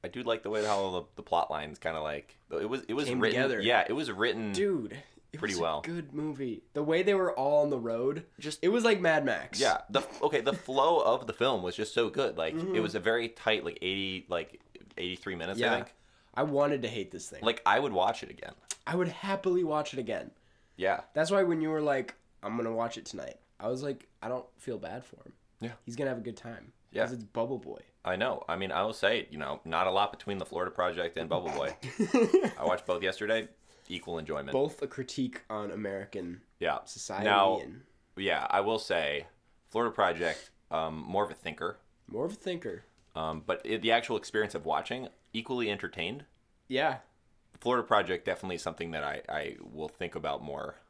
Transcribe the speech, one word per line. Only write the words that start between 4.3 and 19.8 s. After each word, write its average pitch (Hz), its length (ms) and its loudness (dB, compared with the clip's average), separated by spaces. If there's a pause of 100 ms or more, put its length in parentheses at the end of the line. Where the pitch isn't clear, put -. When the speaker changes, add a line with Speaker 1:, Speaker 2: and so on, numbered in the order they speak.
Speaker 2:
Dude, 180 440 0 (360)
it 147 60 -12
Speaker 1:
pretty 104 160 -2
Speaker 2:
was 85 60 -2
Speaker 1:
well. 80 240 0
Speaker 2:
a 160 40 -6
good 165 260 -8
movie. 135 480 -4 (120)
The 147 80 0
way 160 200 2
they 202 120 4
were 185 180 2
all 147 300 4
on 147 80 2
the 135 80 0
road, 120 480 -2 (120)
Speaker 1:
Just 147 240 -8
Speaker 2:
it 170 60 4
was 226 160 4
like 208 160 6
Mad 160 240 6
Max. 110 360 -2
Speaker 1:
Yeah, - 180 6 (120)
the, 120 140 2 (180)
okay, 147 180 4
the 123 120 2
flow 156 480 4
of 113 260 4
the 110 60 -6
film 120 300 2
was 90 140 -4
just 107 180 -4
so 117 160 4
good. 131 260 0
Like, 82 180 0
Speaker 2:
Mm-hmm. 180 220 -2
Speaker 1:
it 110 40 4
was 107 140 -2
a 101 60 0
very 117 280 2
tight, 107 360 0
like, 85 180 -4
eighty, 95 460 -2
like, 85 320 -4 (360)
eighty-three 90 380 -6
minutes, 90 260 -4
I 120 40 4
Speaker 2:
Yeah. 113 120 2
Speaker 1:
think. - 180 -8 (400)
Speaker 2:
I 139 100 2
wanted 143 380 2
to 113 60 -4
hate 107 220 -6
this 87 180 -12
thing. - 140 -12
Speaker 1:
Like, 110 240 2
I 104 140 8
would 139 120 0
watch 95 300 2
it - 80 -12
again. - 220 -12 (340)
Speaker 2:
I 170 80 -2
would 180 140 2
happily 190 560 0
watch 151 280 0